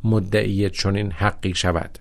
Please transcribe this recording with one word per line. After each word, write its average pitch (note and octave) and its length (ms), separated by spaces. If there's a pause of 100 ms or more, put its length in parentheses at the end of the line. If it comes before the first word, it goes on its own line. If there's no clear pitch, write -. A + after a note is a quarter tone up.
مدعی G#2 640
چنین G2 420
حقی F#2+ 420
شود. F2 460